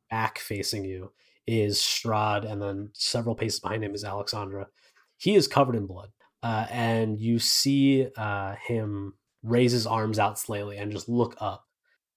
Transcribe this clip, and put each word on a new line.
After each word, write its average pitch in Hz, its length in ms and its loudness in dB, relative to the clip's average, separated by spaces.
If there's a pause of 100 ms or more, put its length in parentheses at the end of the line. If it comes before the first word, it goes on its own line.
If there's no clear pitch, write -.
(100)
back 110 280 -2
facing 101 460 -4
you 92 280 -8 (340)
is 104 320 2
Strahd, 107 720 0
and 101 100 -6
then 101 340 -6
several 117 400 -2
paces 110 260 -2
behind 107 240 -4
him 101 100 -6
is 101 100 -6
Alexandra. 98 640 -6 (500)
He 196 160 4
is 196 120 8
covered 127 300 4
in 101 100 -4
blood, 92 240 -14 (320)
uh, 113 280 -2
and 113 500 0
you 113 180 2
see, 135 800 4
uh, 101 400 -4
him 104 580 -4 (280)
raise 120 300 4
his 117 140 0
arms 110 320 0
out 101 200 2
slightly 104 400 -6
and 104 120 -6
just - 180 -8
look 117 300 2
up 101 280 -6 (500)